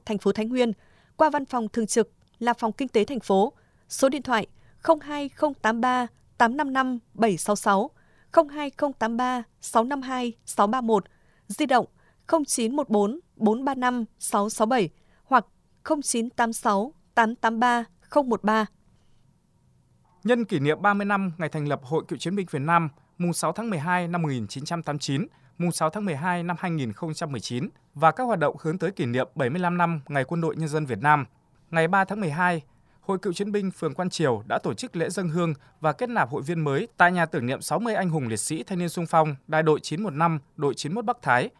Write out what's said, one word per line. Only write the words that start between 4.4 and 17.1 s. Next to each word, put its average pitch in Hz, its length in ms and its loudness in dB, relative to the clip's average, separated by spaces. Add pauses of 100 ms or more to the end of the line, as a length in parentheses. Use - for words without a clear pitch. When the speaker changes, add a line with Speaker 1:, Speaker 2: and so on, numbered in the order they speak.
Speaker 1:
không 320 220 2
hai 285 300 -6
không 294 240 -2
tám 226 280 0
ba 254 260 2 (300)
tám 240 200 4
năm 285 160 -2
năm 254 260 0 (140)
bảy 202 240 2
sáu 208 180 0
sáu, 202 340 2 (420)
không 320 180 4
hai 294 200 -6
không 285 240 -2
tám 233 240 -2
ba 254 260 -2 (180)
sáu - 220 2
năm 269 180 -4
hai 254 320 -4 (120)
sáu - 220 2
ba 254 140 0
một, 220 240 2 (420)
di 294 180 -2
động 254 200 4 (400)
không 320 200 2
chín 240 300 -2
một 294 140 -2
bốn 208 300 2 (160)
bốn 220 300 0
ba 277 100 0
năm 247 300 0 (140)
sáu 208 300 0
sáu 220 180 0
bảy 240 220 2 (340)
hoặc 254 220 2 (380)
không 311 180 0
chín 233 280 -2
tám 233 240 0
sáu 208 400 0 (220)